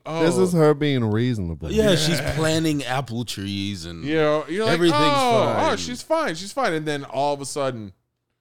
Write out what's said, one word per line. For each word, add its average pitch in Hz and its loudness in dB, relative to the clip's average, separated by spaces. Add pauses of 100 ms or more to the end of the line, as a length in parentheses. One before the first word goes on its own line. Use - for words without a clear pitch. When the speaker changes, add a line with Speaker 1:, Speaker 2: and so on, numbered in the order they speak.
(360)
Speaker 1:
"Oh." 185 4
Speaker 2:
is 180 2
her 151 6
being 139 0
reasonable. 104 -2
Speaker 3:
Yeah, 214 4
she's 156 0
Speaker 1:
Yeah. 139 -4
Speaker 3:
planting 160 0
apple 120 -4
trees 98 -4
and 85 -10
Speaker 1:
You 147 -2
know, 151 2
you're 190 -4
like, 220 2
Speaker 3:
everything's 175 2
Speaker 1:
"Oh, 254 2
Speaker 3:
fine. 294 0
Speaker 1:
oh, 214 -2
she's 233 -8
fine, 311 -2
she's 190 -12
fine." 240 0
And 156 -4
then 147 -4
all 139 -2
of 139 -10
a 139 -8
sudden, 120 -4 (480)